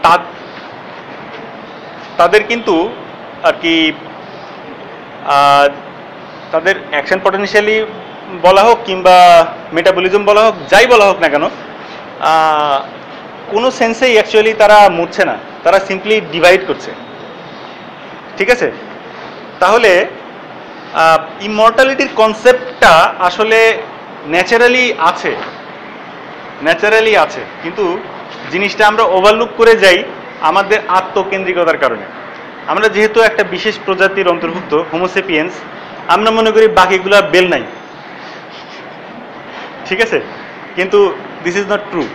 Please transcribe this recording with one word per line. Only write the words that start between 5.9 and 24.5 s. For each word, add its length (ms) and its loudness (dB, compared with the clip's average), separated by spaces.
তাদের 240 0
অ্যাকশন 320 -2
পটেনশিয়ালি 640 0
বলা 220 6
হোক 220 6
কিংবা 600 8
মেটাবলিজম 520 2
বলা 180 4
হোক, 120 2
যাই 160 6
বলা 200 6
হোক 140 2
না 100 2
কেন, 140 0
আহ, 1400 -2
কোনো 200 0
সেন্সেই 480 2
actually 380 2
তারা 320 8
মরছে 360 -2
না, 120 -4
তারা 160 4
simply 320 -2
ডিভাইড 360 4
করছে, 240 -6
ঠিক 120 -2
আছে? 220 0
তাহলে, 460 4
আহ, 500 2
ইমর্টালিটির 720 2
কনসেপ্টটা 1040 4
আসলে 600 2
ন্যাচারালি 680 2